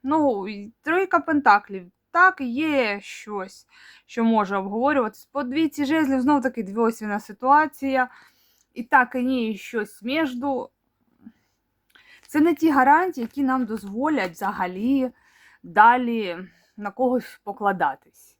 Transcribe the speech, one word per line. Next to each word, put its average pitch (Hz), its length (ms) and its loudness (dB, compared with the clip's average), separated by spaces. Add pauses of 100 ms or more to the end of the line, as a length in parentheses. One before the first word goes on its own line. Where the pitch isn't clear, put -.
Ну, 262 440 0
і 202 340 -12
трійка 349 380 0
пентаклів. 208 720 2 (200)
Так, 370 300 4
є 247 600 0
щось, - 680 -12 (380)
що - 180 -4
може 214 340 2
обговорюватись. 220 680 -2
По 277 180 -6
двійці 285 420 -2
жезлів 269 360 0
знову 277 200 2
таки 240 220 -4
двойственна 214 560 -2
ситуація. 262 880 0 (640)
І 240 100 -12
так, 254 320 2
і 254 80 -2
ні, 247 280 -2
і 196 60 -6
щось - 460 -10
міжду. 262 680 -4 (1600)
Це 302 120 0
не 320 160 4
ті 320 160 2
гарантії, 277 520 4
які 277 200 -4
нам 262 220 0
дозволять 214 680 -4
взагалі 202 800 -2 (520)
далі 220 720 2 (400)
на 208 140 -10
когось 247 520 -2
покладатись. 190 960 -4